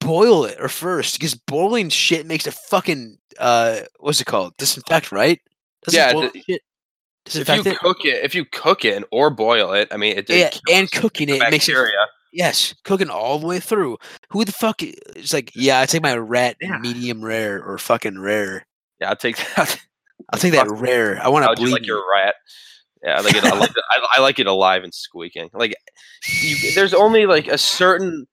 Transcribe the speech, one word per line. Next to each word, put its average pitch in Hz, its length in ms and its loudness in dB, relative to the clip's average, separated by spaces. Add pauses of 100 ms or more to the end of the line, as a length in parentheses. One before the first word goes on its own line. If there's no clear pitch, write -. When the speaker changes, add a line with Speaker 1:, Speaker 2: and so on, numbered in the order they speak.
Speaker 1:
boil 170 440 4
it 104 160 -8
or 131 80 -4
first? 170 500 -4
'Cause 139 160 -4
boiling 180 540 -2
shit 160 380 0
makes 156 200 -4
it 143 60 -8
fucking, 135 640 -4 (220)
uh, 117 420 2 (180)
what's 147 220 -2
it 127 60 -4
called? 95 320 -4
Disinfect, - 520 -2
right? 123 300 2 (440)
Doesn't 165 140 0
Speaker 2:
Yeah, 131 140 6
Speaker 1:
boil 123 200 -2
Speaker 2:
the, - 100 -18
Speaker 1:
shit 185 180 -6 (640)
Speaker 2:
if - 120 -12
you 143 80 -6
Speaker 1:
disinfect 185 220 2
it? 190 120 -2
Speaker 2:
cook - 260 0
it, 135 200 0
if 143 100 -4
you 170 100 -2
cook - 400 0
it 104 120 2
and, 101 140 -8
or 139 200 4
boil 110 420 2
it, 101 180 2
I 104 60 -8
mean, 104 220 0
it, 98 100 -6
it 165 100 2
Speaker 1:
Yeah, 165 120 4
Speaker 2:
kills - 200 -10
Speaker 1:
and 190 220 4
cooking 156 360 -2
Speaker 2:
the 139 80 0
Speaker 1:
it 120 140 2
makes - 180 2
it 123 40 0
Speaker 2:
bacteria. 107 340 2 (260)
Speaker 1:
Yes, - 420 -2 (100)
cooking 190 240 0
all 117 300 -4
the 156 80 -6
way 180 120 -4
through. 180 380 -2 (340)
Who 214 140 0
the 196 80 -6
fuck - 300 -4
i-, - 120 -12 (220)
is - 160 -8
like, 131 220 -2
"Yeah, 131 260 4
I 135 60 2
take 160 160 -2
my 139 140 0
rat 117 440 -2
Speaker 2:
Yeah. 175 180 -8
Speaker 1:
medium 120 460 -8
rare 110 400 -4
or 95 140 -10
fucking 110 420 -2
rare." 98 460 -4 (340)
Speaker 2:
Yeah, 92 80 -4
I'll 104 80 -2
take 117 200 -4
<laughs> - 200 -8
that. - 240 -2 (500)
Speaker 1:
"I'll - 80 -4
take 180 140 0
that 135 160 4
Speaker 2:
Fuck. 107 120 -6
Speaker 1:
rare. 117 420 0
I 127 60 2
want 143 160 4
Speaker 2:
How 117 100 4
Speaker 1:
to 113 60 -4
Speaker 2:
would 123 80 0
you 127 40 2
like 120 100 0
Speaker 1:
bleed." 113 60 -10
Speaker 2:
your 104 240 -4
rat? 98 220 2 (680)
Yeah, 73 140 -2
I 90 60 0
like - 120 4
it, 104 100 2
I - 140 2
like - 120 2
it, 117 200 -4
I, 120 160 0 (120)
I - 20 4
like 135 180 2
it 117 80 0
alive 92 380 2
and 87 80 -16
squeaking. 85 640 -14
Like, 110 200 -2 (680)
you, 151 120 -2 (200)
there's 190 180 2
only, 214 320 6
like, 165 240 2
a 147 80 -2
certain 180 760 0